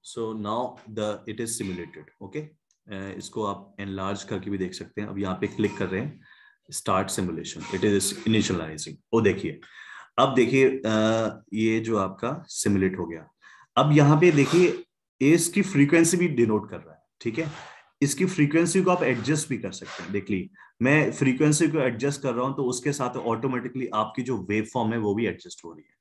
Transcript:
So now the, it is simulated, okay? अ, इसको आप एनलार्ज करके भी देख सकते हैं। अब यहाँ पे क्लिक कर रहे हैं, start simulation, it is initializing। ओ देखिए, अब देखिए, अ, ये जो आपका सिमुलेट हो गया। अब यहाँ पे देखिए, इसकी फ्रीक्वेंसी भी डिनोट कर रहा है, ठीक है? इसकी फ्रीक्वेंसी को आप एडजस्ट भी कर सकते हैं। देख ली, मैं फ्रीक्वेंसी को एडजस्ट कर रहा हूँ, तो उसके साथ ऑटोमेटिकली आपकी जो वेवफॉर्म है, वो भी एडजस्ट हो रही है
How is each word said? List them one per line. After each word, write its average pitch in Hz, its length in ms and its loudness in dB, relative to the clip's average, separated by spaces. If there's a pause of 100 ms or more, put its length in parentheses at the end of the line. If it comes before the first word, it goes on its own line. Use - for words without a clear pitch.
(180)
So 110 160 -6
now 110 420 -6 (160)
the, 107 260 -4 (120)
it 104 100 -12
is 113 100 -4
simulated, 87 560 -8 (180)
okay? - 180 -10 (520)
अ, 95 240 -10
इसको 110 280 -8
आप 98 340 -8
एनलार्ज 98 440 -6
करके 101 260 -8
भी 101 80 -4
देख 92 160 -4
सकते - 280 -10
हैं। 104 60 -8
अब 98 120 -8
यहाँ 92 160 -2
पे 101 120 -4
क्लिक 101 300 -2
कर 95 100 -2
रहे 92 140 -2
हैं, 147 200 -8 (520)
start 95 460 -2
simulation, 80 400 -6 (160)
it 92 80 -2
is 101 300 2
initializing। 82 800 -2 (200)
ओ 113 80 4
देखिए, 87 380 0 (600)
अब 131 160 2
देखिए, 131 500 4
अ, 110 40 0 (640)
ये 110 260 2
जो 110 180 -2
आपका 113 500 -4
सिमुलेट 95 500 0
हो 87 80 -6
गया। 82 260 -14 (460)
अब 147 140 4
यहाँ 147 280 8
पे 175 120 8
देखिए, 156 520 4 (380)
इसकी 165 400 4
फ्रीक्वेंसी 165 560 4
भी 175 100 2
डिनोट 117 420 2
कर 90 80 -12
रहा 80 180 -18
है, - 60 -20 (200)
ठीक 117 180 -6
है? 156 120 -6 (500)
इसकी 143 240 0
फ्रीक्वेंसी 165 560 2
को 180 100 4
आप 175 120 2
एडजस्ट 127 460 0
भी 123 80 -4
कर 95 140 -8
सकते - 320 -14
हैं। 90 80 -10
देख 101 180 -4
ली, 95 200 -4 (320)
मैं 135 300 4
फ्रीक्वेंसी 147 560 2
को 147 100 -2
एडजस्ट 127 440 -2
कर 127 120 -4
रहा 123 120 -2
हूँ, 135 100 -4
तो 139 80 -4
उसके 127 300 -2
साथ 127 240 -4
ऑटोमेटिकली 123 720 -4
आपकी 107 340 -2
जो 120 160 -4
वेवफॉर्म 107 540 -2
है, 117 60 -2
वो 104 180 0
भी 113 100 -2
एडजस्ट - 400 -8
हो 82 80 -16
रही 78 100 -20
है - 180 -20